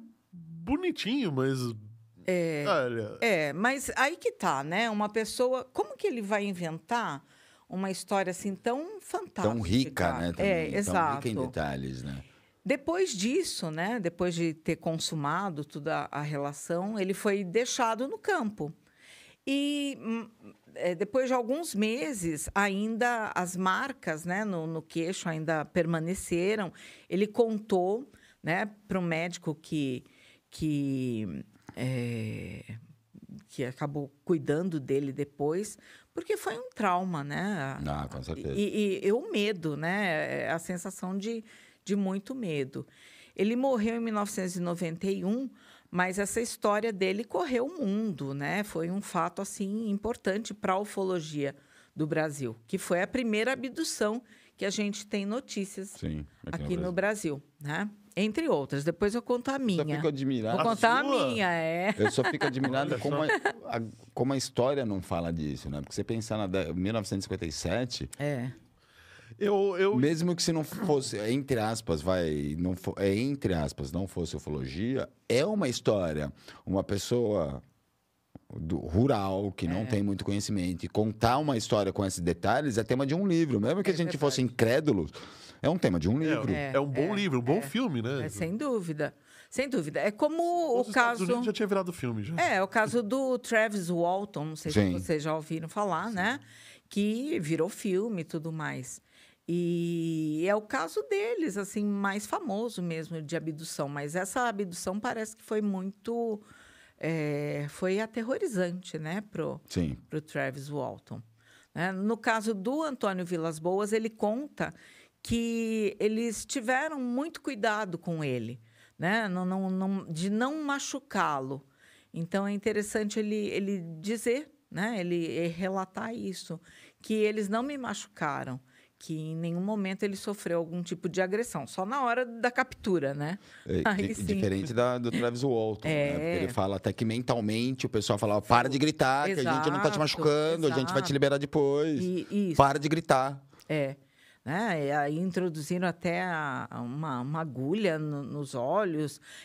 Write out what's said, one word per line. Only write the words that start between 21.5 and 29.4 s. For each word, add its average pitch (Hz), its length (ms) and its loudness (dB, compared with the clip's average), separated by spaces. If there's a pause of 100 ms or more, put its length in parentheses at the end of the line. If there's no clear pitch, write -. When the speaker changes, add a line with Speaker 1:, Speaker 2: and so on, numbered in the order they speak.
Speaker 2:
meses, 214 800 0
ainda 214 800 2
as 180 220 -2
marcas, 185 680 0
né, 185 180 -2
no, 175 240 -2
no 160 140 -4
queixo 165 480 -2
ainda 160 340 0
permaneceram. 175 1120 0 (360)
Ele 190 160 4
contou, 214 840 2 (320)
né, 196 260 0 (160)
pro 185 160 0
médico 170 540 -2